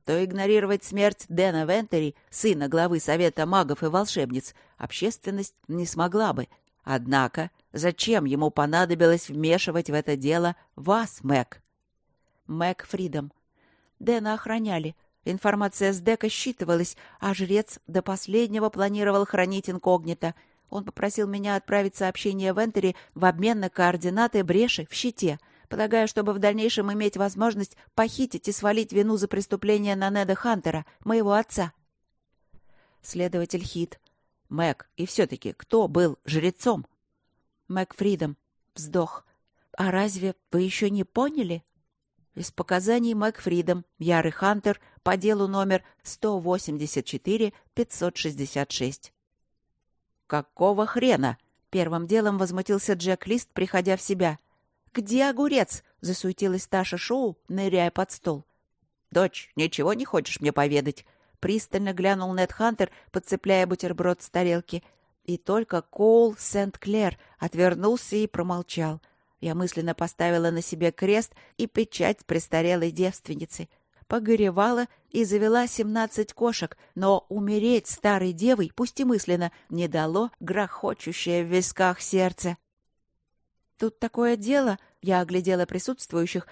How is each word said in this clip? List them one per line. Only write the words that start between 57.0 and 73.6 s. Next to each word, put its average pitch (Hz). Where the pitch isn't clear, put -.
ныряя 185
под -
стол. 151
«Дочь, -
ничего 160
не 240
хочешь -
мне 147
поведать?» 143
пристально 196
глянул 185
Нед 185
Хантер, 220
подцепляя 185
бутерброд 175
с -
тарелки. 175
И 175
только 202
Коул 220
Сент-Клер 202
отвернулся 180
и 214
промолчал. 170
Я 160
мысленно 170
поставила 170
на 170
себе 170
крест 208
и 226
печать -
престарелой 165
девственницы. 165